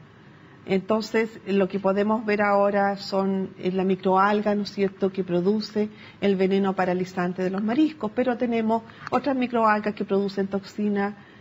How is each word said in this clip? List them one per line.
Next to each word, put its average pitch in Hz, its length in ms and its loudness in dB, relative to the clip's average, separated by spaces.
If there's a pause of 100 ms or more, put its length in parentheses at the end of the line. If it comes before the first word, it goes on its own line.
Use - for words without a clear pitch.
(640)
Entonces, 220 840 -2
lo 196 200 2
que 196 120 -6
podemos 202 440 0
ver 208 200 0
ahora 202 520 2
son, 196 640 -2
eh, 185 140 -2
la 185 120 0
microalga, 196 680 2
¿no 208 100 -2
es - 80 -8
cierto?, 196 400 -2
que 190 120 -4
produce 208 680 0 (320)
el 196 140 2
veneno 190 400 2
paralizante 180 680 -2
de 185 80 0
los 196 140 -4
mariscos, 233 500 0
pero 247 240 0
tenemos 226 460 0 (260)
otras 269 260 0
microalgas 220 600 2
que 202 100 -4
producen 196 420 0
toxinas 202 680 -2 (260)